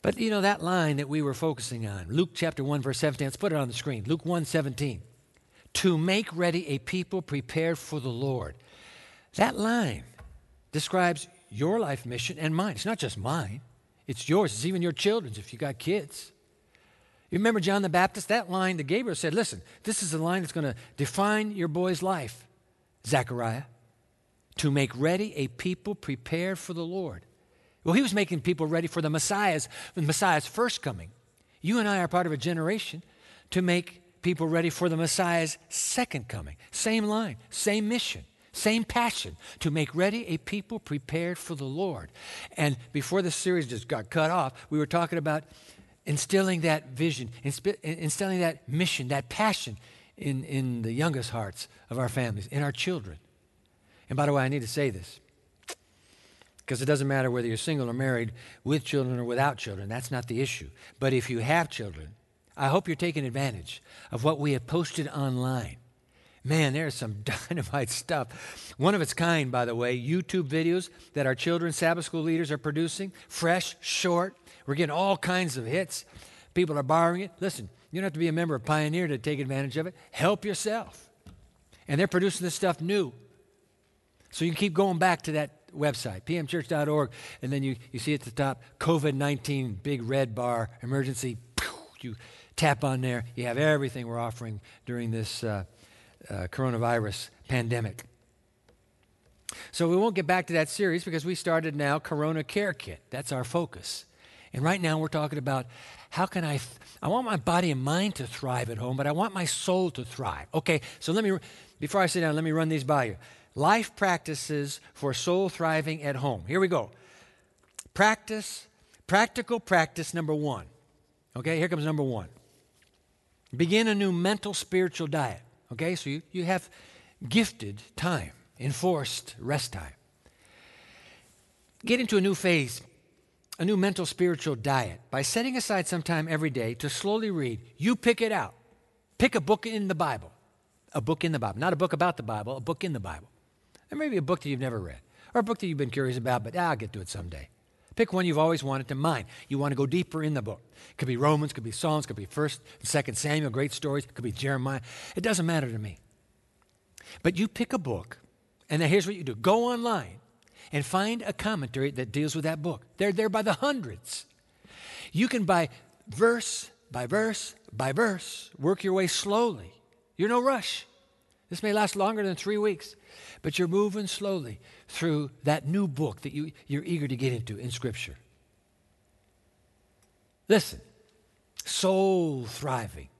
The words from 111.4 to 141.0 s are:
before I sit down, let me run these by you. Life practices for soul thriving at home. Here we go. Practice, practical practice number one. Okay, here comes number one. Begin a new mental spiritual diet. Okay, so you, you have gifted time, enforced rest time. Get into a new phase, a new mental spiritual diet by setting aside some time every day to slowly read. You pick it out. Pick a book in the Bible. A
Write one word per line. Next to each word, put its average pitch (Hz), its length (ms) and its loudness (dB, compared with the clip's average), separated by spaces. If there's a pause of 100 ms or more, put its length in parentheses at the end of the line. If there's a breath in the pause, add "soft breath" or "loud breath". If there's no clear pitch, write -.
before 190 220 2
I 185 40 6
sit 175 160 2
down, 156 140 2
let 156 80 0
me 160 80 2
run 160 180 2
these 151 140 0
by 139 220 4
you. 101 100 -6 (400 loud breath)
Life 196 400 4
practices 156 840 -2 (140 loud breath)
for 135 200 -2
soul 180 360 2
thriving 160 540 -2
at 143 120 0
home. 127 320 -2
Here 165 120 2
we 190 80 6
go. 139 240 0 (1000 loud breath)
Practice, 214 720 0 (400 soft breath)
practical 226 520 2
practice 165 540 2
number 160 200 0
one. 139 320 -2 (720)
Okay, 160 220 0
here 170 100 2
comes 160 160 0
number 151 200 0
one. 110 240 -2 (1300)
Begin 190 320 4
a 214 80 4
new 196 160 2
mental 190 420 0
spiritual 180 540 0
diet. 139 340 -2 (300)
Okay, 160 240 -2
so 143 140 -6
you, 151 120 -4 (100)
you 180 140 -4
have 185 240 0 (580 loud breath)
gifted 110 540 0 (140)
time, 143 360 -2 (280)
enforced 143 800 -2
rest 131 340 -2
time. 78 200 -12 (1900 loud breath)
Get 240 160 2
into 220 180 2
a 185 40 8
new 190 140 4
phase, 151 460 2 (760)
a 170 80 0
new 208 100 4
mental 185 300 2
spiritual 160 500 2
diet 117 540 0
by 135 140 0
setting 254 340 0
aside 202 300 0
some 170 160 -2
time 160 260 0
every 156 220 0
day 120 240 -2
to 143 140 -4
slowly 208 420 0
read. 127 280 -2 (180)
You 214 180 4
pick 233 260 2
it 220 100 0
out. 151 220 -2 (640)
Pick 247 180 4
a 190 60 4
book 196 240 2
in 214 220 -2
the 185 80 0
Bible. 147 360 -2 (600)
A 139 80 0